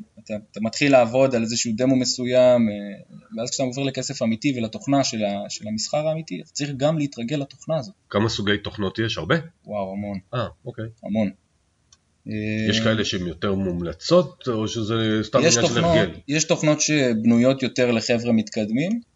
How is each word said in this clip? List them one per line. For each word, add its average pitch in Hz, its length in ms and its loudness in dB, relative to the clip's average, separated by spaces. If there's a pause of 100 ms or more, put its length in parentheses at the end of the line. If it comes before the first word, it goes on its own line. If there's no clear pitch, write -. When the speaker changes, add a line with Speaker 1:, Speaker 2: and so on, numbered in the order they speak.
(240)
Speaker 1:
אתה, - 100 -8 (180)
אתה - 100 -12
מתחיל 139 300 2
לעבוד 127 440 6
על 113 60 2
איזשהו 113 340 -2
דמו 127 200 2
מסוים, 123 720 4
אה, 104 60 -4 (640)
ואז 120 120 -6
כשאתה - 140 -2
עובר 131 200 -4
לכסף 131 380 -4
אמיתי 117 360 0
ולתוכנה 123 460 0
של 110 220 -2
ה-, 101 240 -4
של - 180 -12
המסחר 110 400 -2
האמיתי, 160 340 -6
אתה - 100 -18
צריך 147 260 -6
גם 151 200 2
להתרגל 139 400 -4
לתוכנה 151 400 -6
הזאת. 113 160 -8 (160)
Speaker 2:
כמה 104 200 2
סוגי 104 280 -2
תוכנות 98 420 -6
יש? 110 180 -2
הרבה? 85 180 0 (300)
Speaker 1:
וואו, 98 260 -6
המון. 101 280 -8 (140)
Speaker 2:
אה, 120 140 -4 (180)
אוקיי. 113 200 -10 (180)
Speaker 1:
המון. 104 260 -2 (1400)
Speaker 2:
יש 110 100 2
Speaker 1:
אה, - 40 -2
Speaker 2:
כאלה 110 220 2
שהן 90 220 -4
יותר 90 260 -4
מומלצות, 95 920 0
או 110 200 -2
שזה 110 560 0
סתם - 160 2
Speaker 1:
יש 139 60 2
Speaker 2:
עניין 170 60 6
של 120 100 2
Speaker 1:
תוכנות, 165 360 4
Speaker 2:
הרגל? 160 140 2 (160)
Speaker 1:
יש 151 160 0
תוכנות 151 380 2
שבנויות 123 800 2
יותר 123 280 2
לחבר'ה 117 400 0
מתקדמים, 113 680 0 (160)